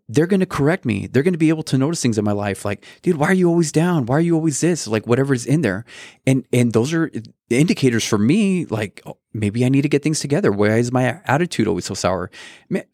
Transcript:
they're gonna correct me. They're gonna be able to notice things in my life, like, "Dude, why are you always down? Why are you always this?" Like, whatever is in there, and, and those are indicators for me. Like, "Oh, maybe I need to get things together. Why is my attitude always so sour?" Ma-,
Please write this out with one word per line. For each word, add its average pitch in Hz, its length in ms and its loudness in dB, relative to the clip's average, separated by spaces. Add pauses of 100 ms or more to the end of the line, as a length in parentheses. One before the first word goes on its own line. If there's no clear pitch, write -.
they're 139 180 2
gonna 190 180 2
correct 160 400 -2
me. 101 220 -2
They're 127 160 0
gonna 175 160 0
be 156 120 2
able 156 120 -2
to 139 160 -2
notice 151 240 -2
things 110 160 0
in 104 60 2
my 104 80 0
life, 101 320 -4
like, 101 200 -6 (180)
"Dude, 175 140 0
why 147 120 0
are 190 60 2
you 180 140 2
always 170 220 2
down? 160 360 0
Why 127 100 0
are 156 40 2
you 170 140 2
always 160 260 0
this?" 156 280 0
Like, 107 180 -2
whatever 131 280 2
is 120 120 -4
in 156 160 2
there, 101 220 -2 (420)
and, 131 260 2
and 120 200 2
those 120 200 0
are 165 200 -2 (360)
indicators 127 560 2
for 110 140 0
me. 180 480 2
Like, 107 400 -6
"Oh, - 120 -16 (140)
maybe 107 320 -2
I 123 40 4
need 135 140 2
to 151 60 2
get 147 140 0
things 151 160 -2
together. 147 320 0
Why 104 280 2
is 120 120 0
my 127 360 -2
attitude 139 420 0
always 90 160 -2
so 95 100 -8
sour?" 90 340 -4 (400)
Ma-, - 120 -4 (140)